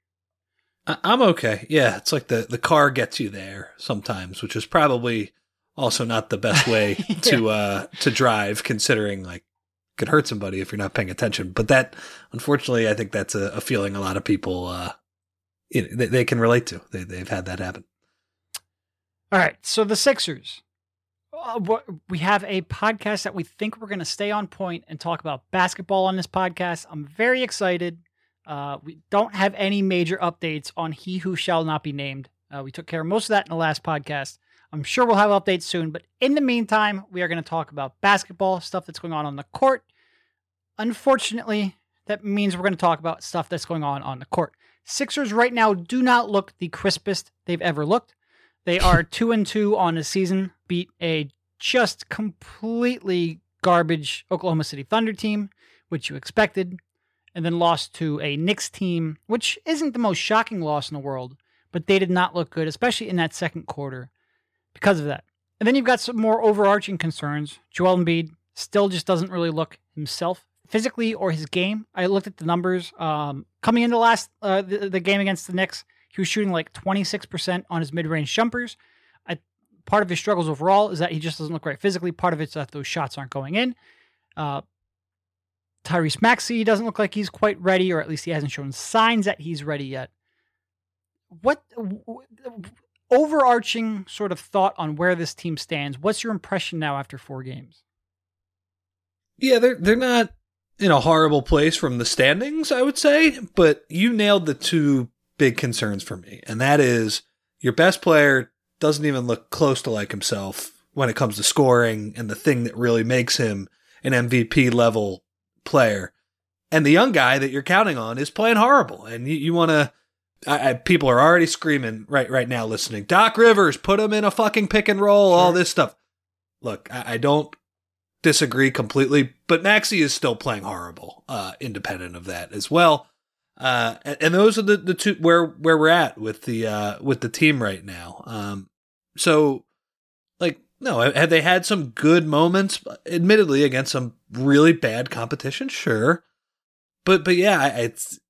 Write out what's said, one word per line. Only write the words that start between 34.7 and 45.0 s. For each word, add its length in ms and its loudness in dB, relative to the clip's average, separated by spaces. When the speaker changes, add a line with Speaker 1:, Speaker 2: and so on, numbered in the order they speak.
Speaker 2:
I'm 120 -8
sure 220 0
we'll 120 4
have 120 4
updates 340 0
soon, 280 -4
but 120 -12
in 140 2
the 60 0
meantime, 680 0
we 100 -6
are 60 -2
gonna 140 -4
talk 300 -6
about 300 -10
basketball, 600 0
stuff 240 -8
that's 140 -18
going 140 -10
on 120 -4
on 100 -8
the 160 -14
court. 320 0
Unfortunately, 960 -2
that 180 -8
means 320 -2
we're 80 -6
gonna 120 0
talk 240 0
about 240 -8
stuff 260 -6
that's 160 -8
going 180 -6
on 200 -6
on 160 -12
the 60 -20
court. 280 -4
Sixers 460 -4